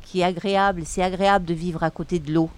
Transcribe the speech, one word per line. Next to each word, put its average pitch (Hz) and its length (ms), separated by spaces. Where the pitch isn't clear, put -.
est, - 60
qui 185 140
est - 20
agréable. 190 640
C'est 185 180
agréable 190 420
de 165 80
vivre 165 300
à 160 80
côté 175 280
de 147 120
l'eau, 160 260